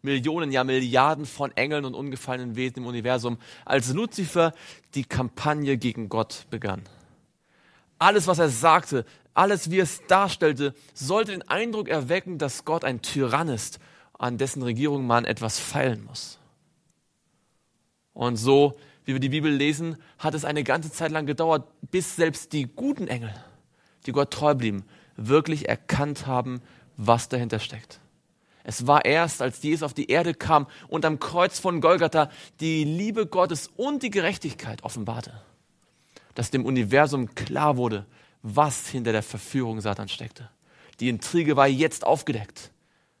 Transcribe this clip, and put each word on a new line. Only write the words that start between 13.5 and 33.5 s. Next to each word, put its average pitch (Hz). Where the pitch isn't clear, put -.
an 123
dessen 135
Regierung 131
man 120
etwas 113
feilen 127
muss. -
Und 120
so, 139
wie 135
wir 131
die 131
Bibel 151
lesen, 147
hat 151
es 147
eine 147
ganze 151
Zeit 160
lang 156
gedauert, 156
bis -
selbst 160
die 143
guten 254
Engel, 117
die 131
Gott 139
treu 147
blieben, 107
wirklich 147
erkannt -
haben, 127
was 117
dahinter 117
steckt. -
Es 120
war 143
erst, 151
als 127
Jesus 151
auf 139
die -
Erde 170
kam 147
und 160
am 156
Kreuz 175
von 175
Golgatha 165
die 160
Liebe 202
Gottes 180